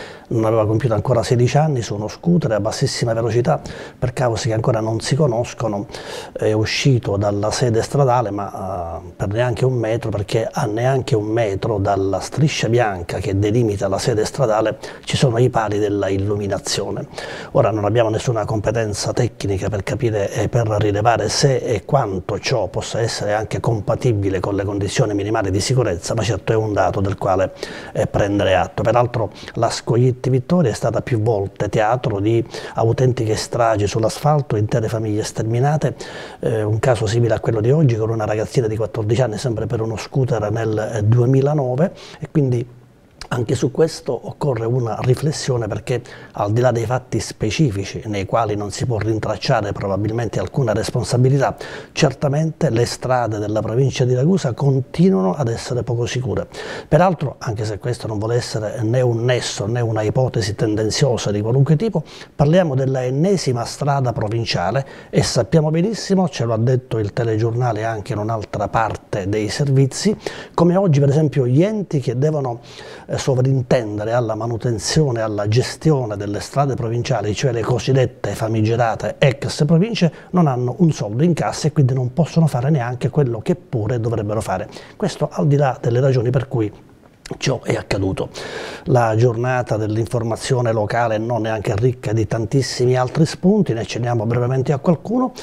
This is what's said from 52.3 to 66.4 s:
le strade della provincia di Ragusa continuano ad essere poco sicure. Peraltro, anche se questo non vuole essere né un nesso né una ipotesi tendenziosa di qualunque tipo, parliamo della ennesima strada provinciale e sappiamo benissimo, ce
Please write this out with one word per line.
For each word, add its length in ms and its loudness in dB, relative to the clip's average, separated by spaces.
le 140 4
strade 520 -2
della 240 -2
provincia 420 2
di 120 2
Ragusa 360 2
continuano 840 2
ad 140 -2
essere 360 -4
poco 240 -2
sicure. 380 -2
Peraltro, 480 2
anche 260 -6
se 140 -4
questo 300 -6
non 100 -4
vuole 180 -2
essere 460 -4
né 180 2
un 240 2
nesso 420 0
né 140 -2
una 220 -2
ipotesi 540 0
tendenziosa 760 0
di 80 0
qualunque 380 4
tipo, 260 0
parliamo 400 4
della 300 0
ennesima 580 0
strada 480 -2
provinciale 720 -2
e 140 2
sappiamo 460 2
benissimo, 580 2
ce 160 -4